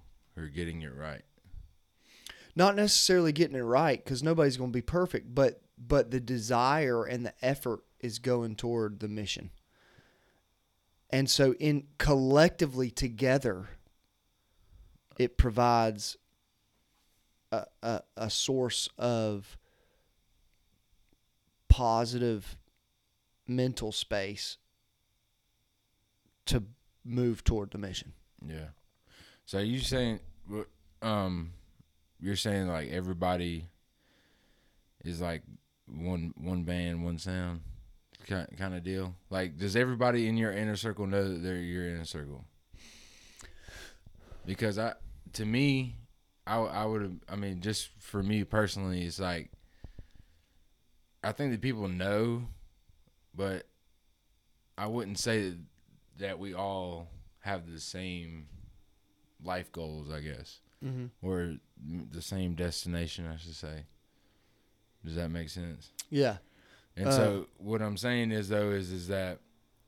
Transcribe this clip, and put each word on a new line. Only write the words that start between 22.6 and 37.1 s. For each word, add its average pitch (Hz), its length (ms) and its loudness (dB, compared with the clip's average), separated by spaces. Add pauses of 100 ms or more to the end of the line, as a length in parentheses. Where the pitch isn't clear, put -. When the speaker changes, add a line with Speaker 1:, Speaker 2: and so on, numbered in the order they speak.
Speaker 2:
mental 123 460 0
space 101 640 -4 (1900)
to 113 180 2 (400)
move 120 400 2
toward 101 260 2
the 104 80 -8
mission. 95 340 -8 (340)
Speaker 1:
Yeah. 78 220 -10 (760)
So - 140 -4
you 117 220 0
saying, 123 400 0 (260)
w-, 104 200 -8 (360)
um, 92 500 0 (680)
you're 95 160 -2
saying, 98 320 0
like, 78 220 -2
everybody 87 760 -2 (1400)
is, 82 160 -6
like, 85 220 -4 (440)
one, 85 500 -4
one 87 260 -2
band, 87 420 -2
one 85 140 -2